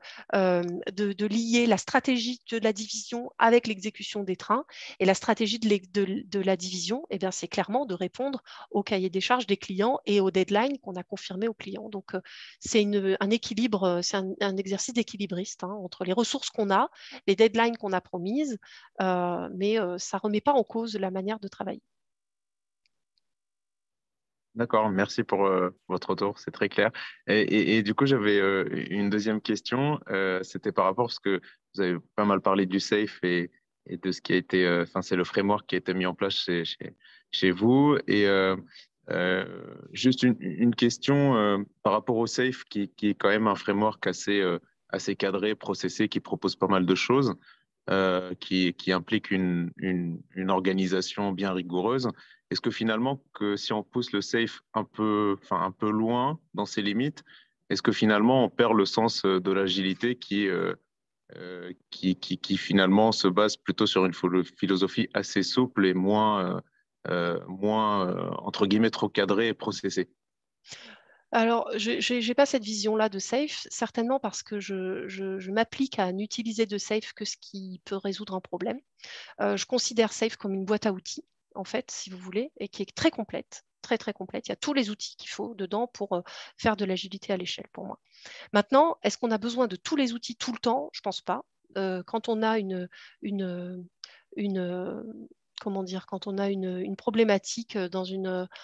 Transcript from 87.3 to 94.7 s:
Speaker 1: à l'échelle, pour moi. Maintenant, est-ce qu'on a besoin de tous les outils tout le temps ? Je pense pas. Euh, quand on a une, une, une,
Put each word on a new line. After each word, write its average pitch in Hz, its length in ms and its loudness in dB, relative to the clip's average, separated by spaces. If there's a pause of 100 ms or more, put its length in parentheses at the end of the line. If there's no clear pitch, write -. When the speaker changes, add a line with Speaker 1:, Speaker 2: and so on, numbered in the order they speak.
Speaker 1:
à 190 40 0
l'échelle, - 360 -8
pour - 120 -12
moi. - 140 -12 (540)
Maintenant, 277 500 6
est-ce - 160 0
qu'on 233 140 0
a 214 60 0
besoin 240 280 0
de 185 100 -6
tous - 200 -4
les 254 160 2
outils 240 240 -10
tout - 160 -6
le 220 60 -8
temps ? 269 340 -2
Je - 80 -12
pense 196 200 -6
pas. - 240 -4 (320)
Euh, 190 280 -2
quand 226 240 -6
on 220 140 0
a 220 160 2
une, 185 300 -4 (320)
une, 180 640 -6 (520)
une, 196 920 -4 (320)